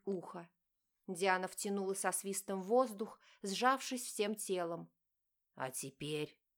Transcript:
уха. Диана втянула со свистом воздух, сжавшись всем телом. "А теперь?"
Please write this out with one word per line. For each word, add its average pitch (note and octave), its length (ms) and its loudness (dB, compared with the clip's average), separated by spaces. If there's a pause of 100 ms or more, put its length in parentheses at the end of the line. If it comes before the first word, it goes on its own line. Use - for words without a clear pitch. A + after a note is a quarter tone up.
уха. F3 440 -6 (580)
Диана F#3 400 4
втянула G3+ 460 -2
со F#3+ 180 0
свистом F#3+ 500 -2
воздух, A3 580 2 (240)
сжавшись B3 600 2
всем G#3 320 0
телом. E3+ 540 -2 (680)
"А C3 160 -4
теперь?" D3 680 -4 (200)